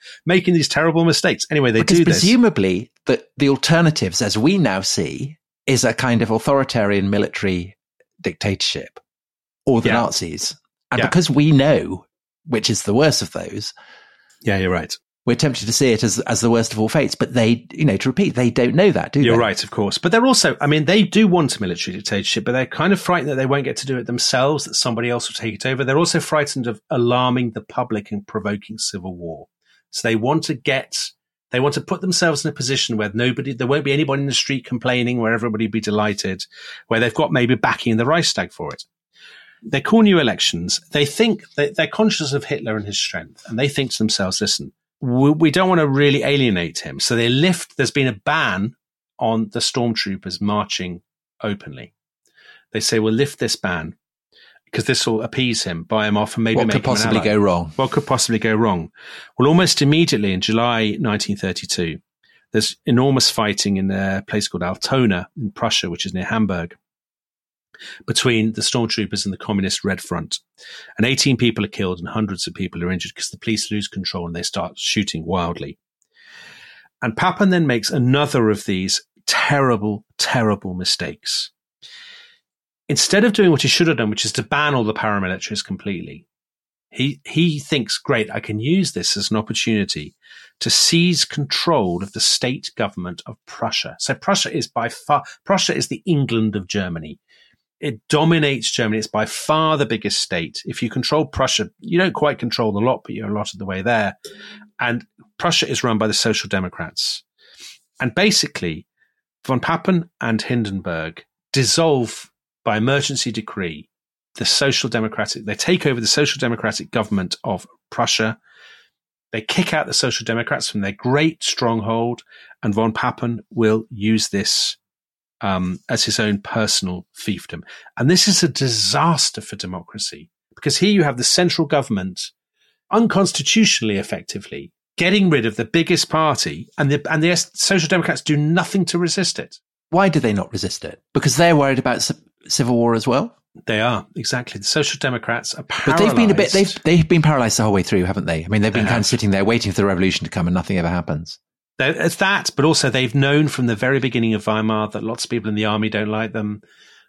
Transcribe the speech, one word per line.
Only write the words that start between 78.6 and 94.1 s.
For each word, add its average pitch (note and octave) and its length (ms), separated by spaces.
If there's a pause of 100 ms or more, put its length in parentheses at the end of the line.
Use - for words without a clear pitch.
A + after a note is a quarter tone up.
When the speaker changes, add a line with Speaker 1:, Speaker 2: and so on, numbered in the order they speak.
Speaker 1:
these F#2+ 360 (240)
terrible, A2 800 (140)
terrible G2+ 560
mistakes. - 800 (1400)
Instead F#3+ 360
of A3+ 100
doing F#3+ 180
what C#3+ 100
he C#3 60
should D#3+ 200
have D3+ 100
done, A2 120
which G#2 160
is G#2+ 80
to A#2 100
ban D3 300
all B2 100
the G#2+ 100
paramilitaries G2+ 720
completely, - 600 (680)
he, C#3 320
he D#3 360
thinks, C#3 400
"Great, A2 320
I G#2+ 80
can G#2+ 200
use D#3+ 340
this - 220
as G2+ 140
an A2 80
opportunity G#2 800 (440)
to A#2 120
seize E3+ 520
control B2 800
of G2 120
the F2+ 60
state - 560
government F#2 520
of A2+ 180
Prussia." - 540
So - 160